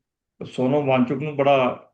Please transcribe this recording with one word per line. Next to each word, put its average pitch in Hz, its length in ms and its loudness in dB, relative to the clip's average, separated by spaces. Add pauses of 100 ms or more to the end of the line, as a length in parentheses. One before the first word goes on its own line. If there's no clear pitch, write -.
(440)
ਸੋਨਮ 135 440 -2
ਵਾਂਗਚੁਕ 131 340 0
ਨੂੰ 151 140 -8
ਬੜਾ, 135 580 0